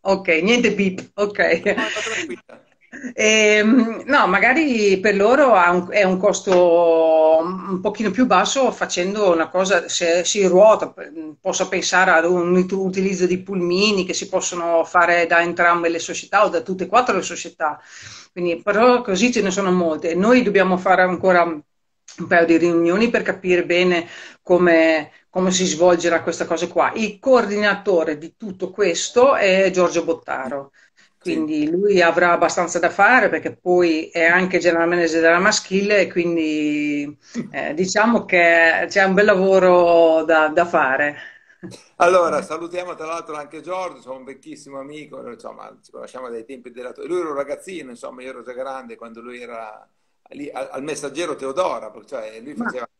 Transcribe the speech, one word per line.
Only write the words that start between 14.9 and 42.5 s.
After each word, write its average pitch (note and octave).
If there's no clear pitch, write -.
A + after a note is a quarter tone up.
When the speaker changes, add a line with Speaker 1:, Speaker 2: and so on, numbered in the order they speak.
Speaker 1:
da E3+
entrambe E3+
le E3
società G3
o F#3+
da E3+
tutte F#3
e -
quattro A3
le F3
società. D#3+
Quindi, F3
però A#3
così G#3
ce G#3+
ne F#3+
sono F#3+
molte. E3
Noi A3+
dobbiamo F#3+
fare F#3
ancora F3+
un -
paio E3
di E3
riunioni E3+
per A#3
capire F3+
bene F3
come, D#3+
come F#3
si F#3
svolgerà E3+
questa E3
cosa E3+
qua. E3
Il G#3+
coordinatore G3+
di -
tutto F#3
questo A3+
è F#3+
Giorgio E3
Bottaro. C#3
Speaker 2:
Sì. D#3+
Speaker 1:
Quindi D3+
lui F#3
avrà F3
abbastanza E3+
da E3
fare, G#3+
perché E3
poi F3
è E3+
anche F3+
general E3+
manager E3+
della E3
maschile, G3+
e E3+
quindi, D3+
eh, D3+
diciamo G3+
che E3+
c'è G3
un F#3+
bel G#3
lavoro F3+
da, D#3
da E3+
fare. D3
Speaker 2:
Allora, E3+
salutiamo E3+